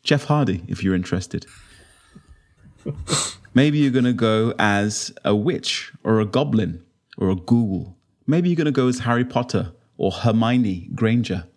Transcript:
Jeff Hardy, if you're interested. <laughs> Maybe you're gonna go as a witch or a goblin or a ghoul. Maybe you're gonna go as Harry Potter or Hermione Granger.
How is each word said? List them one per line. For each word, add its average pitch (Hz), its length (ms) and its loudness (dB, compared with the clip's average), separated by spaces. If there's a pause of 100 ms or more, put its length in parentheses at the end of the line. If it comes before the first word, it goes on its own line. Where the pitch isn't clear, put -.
Jeff 143 220 2
Hardy, 101 420 0
if - 160 -6
you're 95 120 2
interested. 92 500 -4 (1400)
<laughs> - 680 -8
Maybe 147 240 4
you're 139 140 2
gonna 123 220 2
go 110 440 2
as 104 540 0 (120)
a 104 120 4
witch - 560 -4 (120)
or 110 160 2
a 107 60 0
goblin 107 560 0 (360)
or 98 100 0
a 92 80 0
ghoul. 95 640 0 (280)
Maybe 175 220 2
you're 170 80 2
gonna 151 160 0
go 127 160 2
as 123 120 -2
Harry 120 260 2
Potter 117 460 -2 (260)
or 95 120 0
Hermione 113 840 0
Granger. 110 520 0 (100)